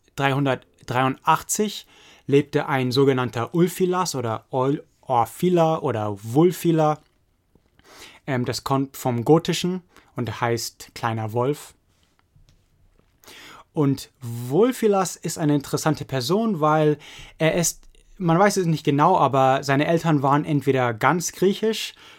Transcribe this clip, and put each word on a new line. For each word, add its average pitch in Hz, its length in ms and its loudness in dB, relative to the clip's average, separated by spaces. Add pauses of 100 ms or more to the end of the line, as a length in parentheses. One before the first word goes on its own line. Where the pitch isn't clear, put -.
(140)
dreihundertdreiundachtzig 139 1700 -2 (400)
lebte 143 400 2
ein 131 240 -2
sogenannter 127 600 0
Ulfilas 180 640 0
oder 113 360 -6
Ol-, 139 340 -2 (160)
Orfila 160 800 0
oder 107 440 -4
Wulfila. 156 800 2 (1300)
Ähm, 123 180 -2
das 113 180 -6
kommt 139 360 -2
vom 120 260 -2
Gotischen 175 560 2 (340)
und 113 280 -6
heißt - 520 -4
kleiner 113 380 -4
Wolf. 123 400 -2 (2000)
Und 139 380 -2 (100)
Wulfilas 180 960 0
ist - 220 -8
eine 147 160 2
interessante 147 500 -2
Person, 170 560 -2
weil 151 380 2 (400)
er 160 160 0
ist, - 340 -4 (300)
man 165 200 2
weiß 202 200 4
es 185 80 0
nicht 160 180 -2
genau, 151 320 4
aber 135 460 2
seine 139 240 0
Eltern 160 360 2
waren 143 220 2
entweder 131 480 0
ganz 139 400 0
griechisch 202 640 -2 (240)